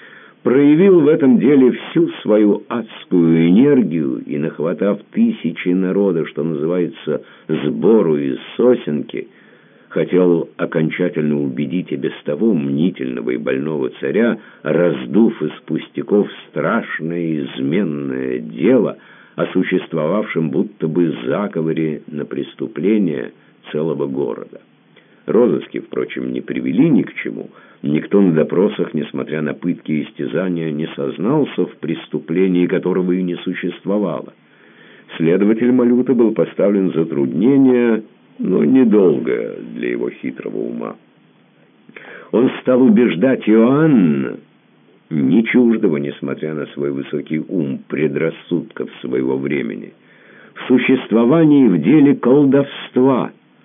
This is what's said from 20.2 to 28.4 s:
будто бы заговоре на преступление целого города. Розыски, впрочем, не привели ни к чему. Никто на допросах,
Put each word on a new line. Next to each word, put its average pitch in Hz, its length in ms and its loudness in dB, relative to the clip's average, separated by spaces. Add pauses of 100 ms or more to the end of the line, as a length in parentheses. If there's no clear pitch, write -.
будто 90 360 -4
бы 80 380 0
заговоре 80 840 -4
на 73 180 -10
преступление 69 1040 -4 (400)
целого 76 340 -4
города. 64 540 -8 (640)
Розыски, 90 560 0
впрочем, 64 500 -8
не 62 120 -6
привели 69 480 0
ни 107 120 4
к - 120 -8
чему. 53 340 -12 (340)
Никто 78 380 0
на 95 120 4
допросах, 78 600 0